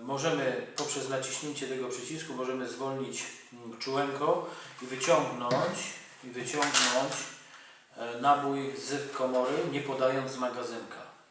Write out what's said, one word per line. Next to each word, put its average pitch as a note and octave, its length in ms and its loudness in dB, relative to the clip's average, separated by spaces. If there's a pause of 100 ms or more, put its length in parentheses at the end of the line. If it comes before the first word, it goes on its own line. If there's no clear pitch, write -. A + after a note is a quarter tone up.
możemy C3+ 720 0
poprzez C#3+ 340 -2
naciśnięcie C3+ 580 -2
tego B2+ 220 -2
przycisku B2+ 440 -6
możemy B2+ 340 -2
zwolnić, C3+ 560 -4 (300)
mm, A#2 260 -12
czułenko C#3 720 2 (320)
i B2+ 40 -8
wyciągnąć, - 920 4 (460)
i B2+ 40 -14
wyciągnąć, B2+ 880 2 (840)
e, A#2+ 240 -6
nabój C#3 560 4
z C#3+ 340 -4
komory, B2+ 420 2 (180)
nie C#3 100 0
podając C3 500 2
z B2+ 60 -6
magazynka. A#2+ 640 -4 (300)